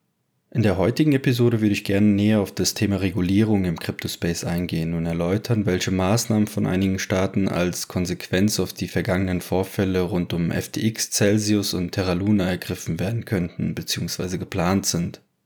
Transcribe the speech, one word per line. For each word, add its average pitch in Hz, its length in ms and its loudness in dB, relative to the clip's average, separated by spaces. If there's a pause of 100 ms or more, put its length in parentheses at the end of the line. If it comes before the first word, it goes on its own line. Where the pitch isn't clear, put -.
(520)
In 120 100 0
der 98 160 2
heutigen 123 360 2
Episode 120 480 2
würde 107 100 4
ich - 140 -2
gerne 101 200 4
näher 104 360 4
auf - 120 -4
das - 200 -2
Thema 101 240 0
Regulierung 98 640 2
im 85 160 -2
Crypto-Space - 640 -4
eingehen 85 500 -2
und 85 120 -2
erläutern, 92 600 0
welche 92 260 0
Maßnahmen 104 560 2
von 104 200 -2
einigen 95 320 0
Staaten 98 480 0
als 90 400 -2
Konsequenz 92 720 0
auf 92 140 -4
die - 160 -6
vergangenen 92 500 0
Vorfälle 92 640 0
rund 90 320 -2
um 85 180 0
F 87 160 -4
T - 180 -4
X, - 260 -2
Celsius 104 640 2
und 90 200 -4
Terra 92 180 0
Luna 95 380 2
ergriffen 87 500 -4
werden 110 240 -2
könnten 87 500 -2
beziehungsweise 85 640 -4
geplant 92 480 0
sind. 90 360 -2 (240)